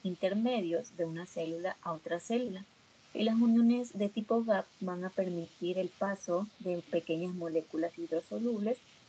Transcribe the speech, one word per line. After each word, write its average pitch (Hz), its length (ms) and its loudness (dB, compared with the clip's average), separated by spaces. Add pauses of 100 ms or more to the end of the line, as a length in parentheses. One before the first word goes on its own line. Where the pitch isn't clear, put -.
intermedios 190 960 0
de 170 80 0
una 165 180 -6
célula 170 560 -6
a 170 140 -6
otra 165 260 -6
célula. 220 460 -4 (480)
Y 214 80 -2
las 226 140 4
uniones 233 600 6
de 202 140 0
tipo 226 340 0
gap 202 220 2 (140)
van 180 240 -2
a 185 40 -4
permitir 180 720 -2
el 185 100 0
paso 190 580 -2 (120)
de 180 320 -4
pequeñas 170 440 -2
moléculas 165 640 -2
hidrosolubles 208 760 -2 (320)